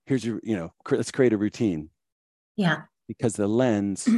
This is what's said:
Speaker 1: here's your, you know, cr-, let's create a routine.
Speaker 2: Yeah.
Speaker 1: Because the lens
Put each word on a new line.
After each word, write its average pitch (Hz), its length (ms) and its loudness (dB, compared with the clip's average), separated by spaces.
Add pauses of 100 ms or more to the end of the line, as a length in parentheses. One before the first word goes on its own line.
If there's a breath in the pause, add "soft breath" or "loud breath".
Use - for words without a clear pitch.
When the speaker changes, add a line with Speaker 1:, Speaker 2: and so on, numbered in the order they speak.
Speaker 1:
here's 127 180 -2
your, 113 180 -4
you 110 140 -2
know, 82 160 -6 (120)
cr-, 135 120 0
let's 113 140 -4
create 123 220 4
a 107 40 2
routine. 98 540 -2 (680)
Speaker 2:
Yeah. 160 260 0 (260)
Speaker 1:
Because 113 260 -2
the 101 140 -2
lens 107 680 0